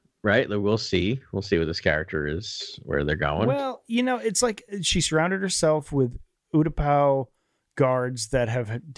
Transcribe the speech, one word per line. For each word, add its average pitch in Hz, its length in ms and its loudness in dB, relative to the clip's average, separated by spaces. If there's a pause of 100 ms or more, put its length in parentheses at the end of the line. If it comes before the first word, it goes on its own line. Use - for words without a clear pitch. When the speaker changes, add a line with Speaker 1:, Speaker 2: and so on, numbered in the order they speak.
(240)
Speaker 1:
right? 107 260 4
Like, 104 100 -2
we'll 104 160 2
see. 101 440 0 (120)
We'll 98 100 -2
see 87 160 2
what 82 100 2
this 82 120 -4
character 78 460 0
is, - 560 -8
where 71 220 0
they're 76 120 0
going. 73 300 0
Speaker 2:
Well, - 400 -2
you 233 160 0
know, 254 160 0
it's 220 240 -2
like 226 220 -2 (180)
she 180 180 0
surrounded 175 400 0
herself 156 520 0
with 131 260 0 (340)
Utapau 143 760 2 (480)
guards 127 540 0
that 123 180 2
have 117 340 -4 (160)